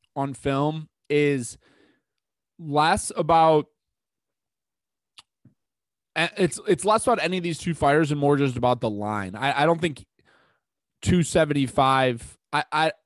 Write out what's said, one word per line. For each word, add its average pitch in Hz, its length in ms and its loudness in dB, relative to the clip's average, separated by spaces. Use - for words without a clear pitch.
on 139 180 -6
film, 147 540 -4
is 143 480 0
less 156 580 0
about, 160 500 4
eh, 165 220 -2
it's, 180 300 -2
it's 185 180 0
less 214 200 2
about 226 160 2
any 180 160 -2
of 180 60 -4
these 170 160 -6
two 170 140 -6
fighters 147 380 2
and 147 80 -2
more 143 180 2
just 135 180 -2
about 123 260 0
the 120 80 -2
line. 104 460 -6
I, 135 280 -2
I - 20 4
don't 165 160 2
think 160 240 -6
two 175 200 2
seventy-five, 135 1160 0
I, 147 180 -2
I, 156 200 0